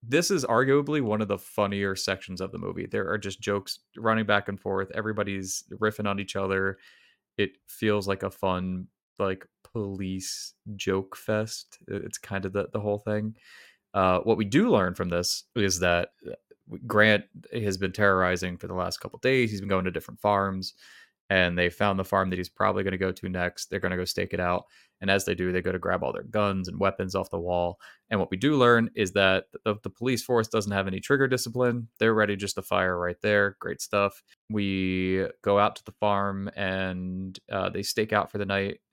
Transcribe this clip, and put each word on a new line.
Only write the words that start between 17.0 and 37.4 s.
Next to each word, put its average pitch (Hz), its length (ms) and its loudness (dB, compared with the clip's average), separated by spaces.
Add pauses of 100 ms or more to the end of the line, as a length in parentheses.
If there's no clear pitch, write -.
has 104 260 -2
been 95 120 -2
terrorizing 92 680 2
for - 120 -12
the 95 60 -8
last 87 240 -4
couple - 200 -14
days. 127 320 2
He's 104 80 -6
been 98 100 -8
going 95 180 2
to 95 40 -2
different - 300 -8
farms, 98 540 0 (540)
and 90 300 2
they 87 100 4
found 98 300 0
the 95 60 0
farm 95 260 0
that 90 80 -2
he's 90 100 -6
probably 98 360 0
gonna 95 120 -2
go 92 140 0
to 95 180 -8
next. 90 420 -4
They're 92 100 -4
gonna 92 160 -2
go 90 80 -2
stake 92 280 -4
it 92 60 -4
out. 90 280 0 (340)
And 98 100 -2
as 98 140 4
they 95 100 0
do, 90 160 0
they 90 120 0
go 92 100 -2
to 92 80 -2
grab 90 240 -2
all 62 80 -2
their - 100 -8
guns 98 460 -2
and 90 100 -8
weapons 95 380 -2
off 95 140 -4
the 90 100 -6
wall. 87 400 -2 (280)
And 107 120 0
what 92 100 -2
we 92 60 -4
do 139 180 2
learn 120 400 6
is 95 200 0
that 95 320 4 (180)
the, 104 180 0
the 98 80 -8
police 120 320 -2
force 113 240 2
doesn't 104 240 -2
have 98 160 0
any 95 140 -4
trigger 139 260 2
discipline. 120 600 0 (100)
They're 113 160 4
ready 104 220 2
just 98 180 -4
to 95 80 -6
fire 92 340 0
right 87 240 -4
there. 101 380 2
Great - 220 -6
stuff. 101 420 0 (260)
We 95 800 0 (160)
go 101 160 4
out 104 180 4
to - 80 -20
the - 140 -16
farm, 98 560 0
and, 92 840 -4 (140)